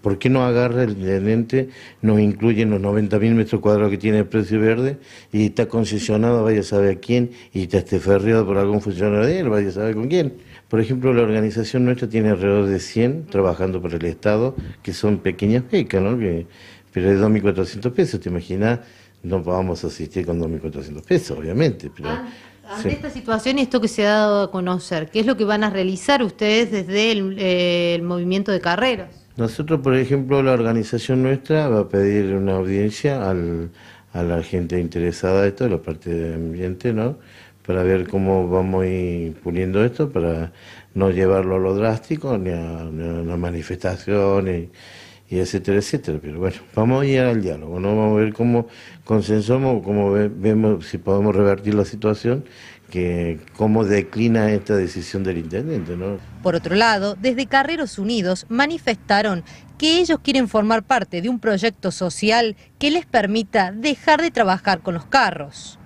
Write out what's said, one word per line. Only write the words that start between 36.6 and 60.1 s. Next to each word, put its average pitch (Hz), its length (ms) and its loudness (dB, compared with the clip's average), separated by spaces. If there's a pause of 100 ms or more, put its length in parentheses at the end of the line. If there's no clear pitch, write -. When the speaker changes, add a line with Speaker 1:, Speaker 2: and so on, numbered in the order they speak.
Speaker 1:
¿no? 117 260 -4 (460)
Para 92 200 0
ver 92 240 2
cómo 95 400 0
vamos 92 340 0
a 92 60 0
ir 87 460 -4
puliendo 92 500 -2
esto, 139 260 -2
para 85 420 -2 (400)
no 95 200 2
llevarlo 95 420 2
a 95 60 2
lo 95 160 0
drástico, 113 600 -2
ni 92 140 -4
a, 82 400 -6
ni 80 140 -8
a 85 180 -6
una 85 140 -4
manifestación, 92 1120 -2
y, 87 220 -4 (640)
y 90 60 -2
etcétera, 98 400 0
etcétera. 85 420 -4
Pero 76 200 -10
bueno, 92 160 -2 (180)
vamos 127 280 2
a 139 40 0
ir 135 140 2
al 117 200 2
diálogo, 82 380 -6
¿no? 98 160 0
Vamos 107 240 2
a 110 60 4
ver 107 80 -2
cómo 117 340 2 (380)
consensamos, 107 800 2
cómo 101 260 2
ve-, 104 240 2
vemos 107 500 2
si - 140 -8
podemos 98 380 2
revertir 101 380 2
la 104 100 4
situación, 110 600 -2 (460)
que 87 480 -2 (160)
cómo 110 300 2
declina 107 680 2
esta 104 240 0
decisión 92 480 -2
del 92 140 -2
intendente, 87 580 -6
¿no? 95 220 -6 (260)
Speaker 2:
Por 180 120 0
otro 165 200 -4
lado, 202 460 0
desde 254 240 -2
Carreros 277 540 -2
Unidos 196 500 -2
manifestaron 220 960 -2 (320)
que 320 220 2
ellos 330 240 2